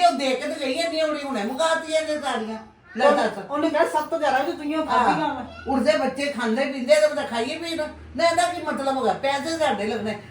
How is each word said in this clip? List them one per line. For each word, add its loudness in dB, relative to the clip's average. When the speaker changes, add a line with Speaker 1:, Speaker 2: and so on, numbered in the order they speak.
Speaker 1:
ਉਹ 8
ਦੇ 0
ਕੇ 0
ਤੇ -4
ਗਈ, 0
ਇੰਨੀ 0
ਹੁਣੇ, 0
ਹੁਣੇ -2
ਮੁਕਾਤੀ 0
ਇਹਨੇ 0
ਸਾਰੀਆਂ। -4
ਲੈ 6
ਦੱਸ। 0
Speaker 2:
ਉਹਨੇ 2
ਕਿਹਾ, 4
"ਸਭ 0
ਤੋਂ -2
ਜ਼ਿਆਦਾ 2
ਵੀ -2
ਤੂੰ -8
ਹੀ -2
ਖਾਧੀਆਂ 2
Speaker 1:
ਹਾਂ, -2
Speaker 2:
ਵਾ।" -10
Speaker 1:
ਉੱਠਦੇ 2
ਬੱਚੇ -2
ਖਾਂਦੇ 0
ਪੀਂਦੇ 2
ਤੇ 6
ਬੰਦਾ -4
ਖਾਈਏ -4
ਵੀ -6
ਨਾ। -4
ਨਾ, 0
ਇਹਦਾ 2
ਕੀ -2
ਮਤਲਬ -2
ਹੋ -2
ਗਿਆ? 2
ਪੈਸੇ -2
ਸਾਡੇ 0
ਲੱਗਣੇ, -4